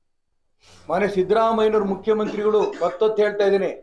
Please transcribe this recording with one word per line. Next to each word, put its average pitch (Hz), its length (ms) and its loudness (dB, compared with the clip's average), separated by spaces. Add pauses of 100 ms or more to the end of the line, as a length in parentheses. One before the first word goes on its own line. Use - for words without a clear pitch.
(880)
ಮಾನ್ಯ 185 200 0
ಸಿದ್ದರಾಮಯ್ಯನವರು 214 760 2
ಮುಖ್ಯಮಂತ್ರಿಗಳು 208 800 0
ಮತ್ತೊತ್ತು 208 600 0
ಹೇಳ್ತಾ 202 220 0
ಇದ್ದೀನಿ 196 280 0 (100)